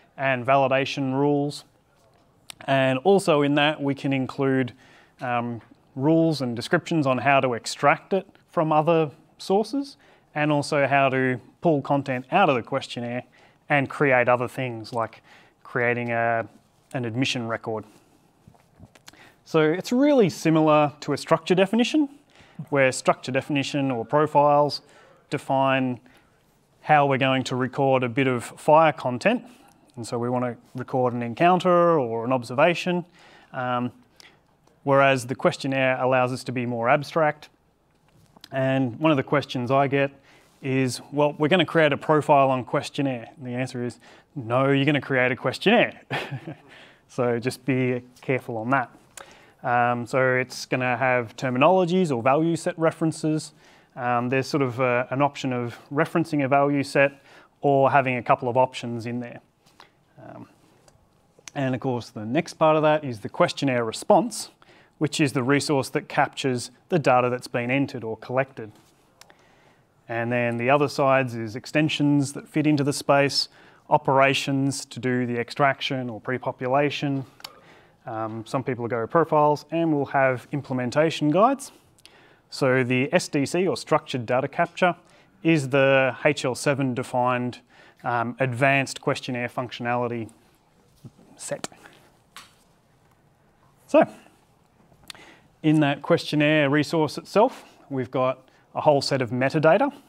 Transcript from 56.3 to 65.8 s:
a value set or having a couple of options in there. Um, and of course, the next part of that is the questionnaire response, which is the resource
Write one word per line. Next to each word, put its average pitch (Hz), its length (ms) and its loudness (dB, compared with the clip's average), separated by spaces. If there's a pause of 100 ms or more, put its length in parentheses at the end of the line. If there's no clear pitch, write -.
a 131 40 -2
value 143 340 2
set 139 400 0 (400)
or 135 300 2
having 131 240 2
a 120 80 -6
couple 131 260 0
of 117 80 -2
options 120 480 -2
in 120 140 -8
there. 120 220 -14 (760)
Um, - 300 -20 (1040)
and 131 220 -2
of 123 60 -8
course, 120 280 -4
the 110 160 -14
next 135 300 -2
part 156 220 4
of 151 40 2
that 151 220 2
is 120 160 -10
the 120 100 -12
questionnaire 139 540 -2
response, 208 640 -2 (480)
which 151 240 -2
is 139 120 0
the 139 100 -2
resource 139 460 0